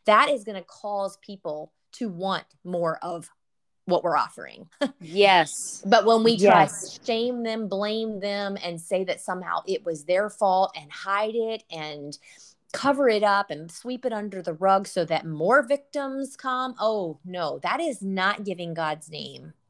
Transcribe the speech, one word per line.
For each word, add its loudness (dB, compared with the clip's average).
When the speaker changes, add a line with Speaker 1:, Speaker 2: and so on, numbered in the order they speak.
Speaker 1:
that 6
is -2
gonna -10
cause -6
people -12
to -8
want -4
more -2
of -10
what 2
we're 2
offering. -4
<laughs> -2
Speaker 2:
Yes. 4
Speaker 1:
But 6
when 6
we 4
try 8
Speaker 2:
Yes. -4
Speaker 1:
to -20
shame -2
them, -4
blame -4
them, -4
and -8
say -2
that -4
somehow -6
it -6
was -6
their 0
fault 2
and -16
hide -4
it -4
and -10
cover 2
it 4
up 2
and -12
sweep -10
it -4
under -8
the -6
rug 4
so -2
that -2
more 4
victims -6
come, -4
oh, -2
no, -6
that -2
is -4
not -2
giving -8
God's -6
name. -14